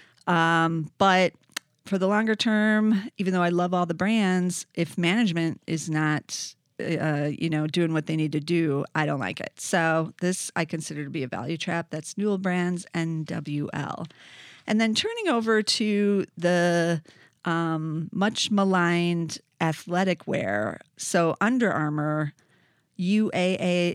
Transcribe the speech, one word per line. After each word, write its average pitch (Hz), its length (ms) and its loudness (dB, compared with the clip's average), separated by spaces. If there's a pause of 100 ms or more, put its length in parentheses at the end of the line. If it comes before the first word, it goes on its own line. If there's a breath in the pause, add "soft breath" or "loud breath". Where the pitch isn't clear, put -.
(260 loud breath)
Um, 165 720 2
but 185 380 4 (520)
for 196 100 -2
the 185 100 0
longer 214 280 2
term, 214 800 2
even 185 160 -2
though 180 100 2
I 175 60 4
love 175 240 0
all 175 140 2
the 170 80 -2
brands, 185 800 0
if - 240 -4
management 170 680 0
is 160 220 -4
not, 156 640 -2 (240)
uh, 151 540 -2
you - 160 -4
know, 156 180 -2
doing 160 280 0
what 156 100 -2
they 160 100 -4
need 156 180 -2
to 151 80 -2
do, 151 440 0 (100)
I 151 120 0
don't 147 140 -2
like 131 200 -6
it. - 160 -10
So 160 640 0
this 180 340 -2
I 165 120 -2
consider 151 380 -8
to 139 40 -10
be 151 140 -6
a 131 60 -6
value 131 280 -6
trap. 170 320 -6
That's - 300 -10
Newell 202 180 0
Brands, 180 560 -2
N 165 320 -4
W 147 480 -6
L. - 340 -6 (600 loud breath)
And 214 120 0
then 226 160 2
turning 440 340 -2
over 226 340 2
to 202 640 2 (100)
the, 170 640 2 (460 loud breath)
um, 160 680 -2
much 214 380 -2
maligned 175 880 2 (200)
athletic 170 680 -2
wear. 101 540 -2 (180)
So 165 420 2
Under 233 320 2
Armour, 151 640 0 (600 soft breath)
U 208 360 2
A 185 260 0
A 175 360 2